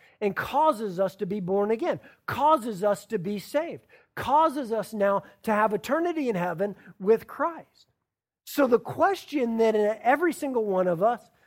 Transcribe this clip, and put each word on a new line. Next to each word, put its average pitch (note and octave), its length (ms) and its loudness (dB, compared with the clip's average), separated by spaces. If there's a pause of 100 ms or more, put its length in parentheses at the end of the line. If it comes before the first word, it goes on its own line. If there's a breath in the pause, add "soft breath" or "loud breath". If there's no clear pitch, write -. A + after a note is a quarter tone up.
(200 soft breath)
and G3+ 160 -2
causes A3+ 640 0
us F#3+ 160 -2
to G#3 100 -6
be G#3 140 -4
born G3 300 0
again, A#3 280 -2 (280 soft breath)
causes A#3+ 580 2
us G#3 220 0
to A3+ 120 -4
be G3 200 -6
saved, C#4+ 480 -6 (280 soft breath)
causes C#4+ 560 2
us A3 220 -4
now G3+ 300 2 (200 loud breath)
to - 80 -2
have G#3+ 220 4
eternity D#4 560 -2
in A3+ 60 0
heaven F3+ 420 -2 (220 loud breath)
with A3 280 2
Christ. - 600 -8 (580)
So C#4 220 0
the A#3 120 4
question B3+ 800 -2
that A3+ 160 4
every A#3 600 2
single B3 320 -4
one F#3 200 0
of F3 160 0
us, A3+ 280 0 (160)